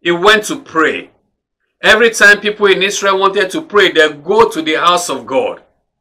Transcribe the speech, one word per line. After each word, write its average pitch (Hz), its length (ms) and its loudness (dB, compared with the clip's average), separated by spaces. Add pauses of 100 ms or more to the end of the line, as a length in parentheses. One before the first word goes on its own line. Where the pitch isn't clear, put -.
He 175 120 -4
went 208 320 2
to 151 140 -8
pray. 139 520 -4 (760)
Every 214 260 4
time 208 280 4
people 208 280 -2
in 180 140 2
Israel 196 380 -2
wanted 190 320 -2
to 156 100 -6
pray, 190 300 0
they 151 220 2
go 185 360 0
to 156 140 -8
the 151 120 -4
house 170 360 -2
of 123 160 -10
God. 117 380 -4 (360)